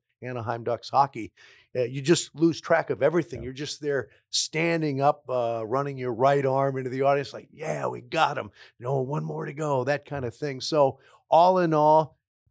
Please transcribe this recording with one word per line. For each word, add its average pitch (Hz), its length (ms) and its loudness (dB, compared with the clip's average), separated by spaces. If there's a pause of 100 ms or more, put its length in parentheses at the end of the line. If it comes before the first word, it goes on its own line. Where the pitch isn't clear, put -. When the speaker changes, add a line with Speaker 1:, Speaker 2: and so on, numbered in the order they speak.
(200)
Speaker 1:
Anaheim 120 440 -8
Ducks 113 260 -6
hockey, 127 420 0 (420)
uh, 127 100 0
you 131 180 -8
just 151 320 2
lose 160 260 0
track 160 300 0
of 117 120 -2
everything. 151 380 0
Speaker 2:
Yeah. 117 40 -10
Speaker 1:
You're 127 100 -10
just 143 260 -10
there 143 280 -2 (200)
standing 156 720 -2
up, 143 300 2
uh, 117 360 -2
running 139 300 -2
your 127 160 -4
right 135 320 4
arm 135 320 0
into 131 140 -6
the 131 100 -6
audience 139 320 0
like, 107 180 -16
"Yeah, 151 360 -6
we 123 160 -8
got 143 340 0
him. 110 140 -10 (280)
No, 131 220 -2
one 143 240 -4
more 156 220 -8
to 151 80 -10
go," 143 300 -2
that 143 200 -2
kind 139 220 -8
of 113 100 -8
thing. 139 240 -8
So 139 380 2 (320)
all 175 260 6
in 175 160 2
all, 151 460 4 (320)